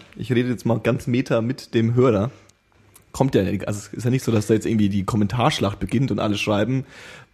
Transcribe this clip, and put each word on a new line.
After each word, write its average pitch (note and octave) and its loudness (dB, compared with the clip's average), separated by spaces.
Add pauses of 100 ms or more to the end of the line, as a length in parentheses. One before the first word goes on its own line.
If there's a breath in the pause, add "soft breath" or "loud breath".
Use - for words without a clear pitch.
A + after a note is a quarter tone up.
(160)
Ich A#2 -4
rede B2 2
jetzt A#2+ -4
mal A2+ 0
ganz A#2+ -2
meta B2 0
mit - -6
dem A2+ 2
Hörer. B2 4 (800 loud breath)
Kommt C3+ 0
ja, G#2+ 4
also F#2+ -4
es - -16
ist - -8
ja B2 0
nicht B2+ 0
so, A#2 0
dass G#2+ 2
da A2+ 6
jetzt G#2+ 2
irgendwie G#2 2
die G2 0
Kommentarschlacht A2 0
beginnt A#2+ 0
und G#2 -2
alle G#2 -2
schreiben, A2 0 (500 loud breath)